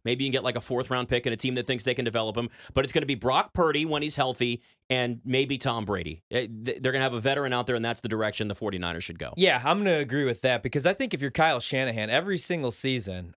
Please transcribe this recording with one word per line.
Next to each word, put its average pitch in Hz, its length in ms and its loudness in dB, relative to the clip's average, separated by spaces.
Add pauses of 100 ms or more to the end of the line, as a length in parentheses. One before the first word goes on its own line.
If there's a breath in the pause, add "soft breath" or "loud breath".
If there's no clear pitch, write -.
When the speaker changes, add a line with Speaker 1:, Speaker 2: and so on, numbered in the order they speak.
Speaker 1:
Maybe 123 220 0
you 135 60 0
can - 20 0
get, 123 120 2
like, 120 120 0
a 117 60 -4
fourth 123 260 -2
round 123 200 0
pick 120 180 0
and 117 80 0
a - 20 -2
team 127 200 -2
that 123 100 -2
thinks 127 180 -2
they 127 80 2
can 120 140 -2
develop 110 320 -2
him. 120 100 -2 (240 loud breath)
But 135 120 4
it's 139 100 -4
gonna 151 100 2
be 139 120 -2
Brock 131 360 2
Purdy 156 320 4
when 151 160 0
he's 151 160 -2
healthy 123 460 0 (260 soft breath)
and 123 380 0
maybe 135 320 2
Tom 117 260 -2
Brady. 87 380 -4 (100)
Uh, 120 140 0 (180)
th-, 123 160 -4
they're 131 100 2
gonna 131 140 2
have 131 80 2
a 117 80 -4
veteran 135 320 0
out 123 140 0
there, 123 100 2
and 113 80 -2
that's 117 160 -2
the - 80 -6
direction 107 400 -2
the 101 60 -4
forty-niners 87 500 -4
should 87 140 -10
go. - 180 -8
Speaker 2:
Yeah, 170 260 4
I'm 156 140 2
gonna 190 220 2
agree 143 260 0
with 120 160 0
that 123 220 2
because 135 240 0
I 190 80 4
think 254 180 -2
if 143 80 -4
you're 139 100 -2
Kyle 156 300 4
Shanahan, 117 480 -2
every 175 300 2
single 151 340 -2
season, 92 640 -4